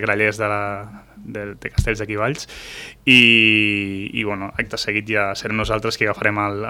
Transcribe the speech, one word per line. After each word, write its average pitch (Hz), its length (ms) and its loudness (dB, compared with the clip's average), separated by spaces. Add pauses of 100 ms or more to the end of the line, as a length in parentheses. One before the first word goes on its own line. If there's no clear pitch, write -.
grallers 107 340 2
de 107 80 0
la, 104 140 -2 (580)
de, 107 240 -10 (160)
de - 140 -10
Castells 110 260 0
d'aquí 104 160 -6
Valls. 120 320 -2 (560)
I, 127 160 8 (920)
i, 117 100 -2
bueno, 101 320 -6
acte 113 240 -4
seguit 107 320 -2
ja 101 240 0
serem 110 240 -4
nosaltres 110 400 -2
que 110 80 0
agafarem 104 320 0
el, 104 300 -2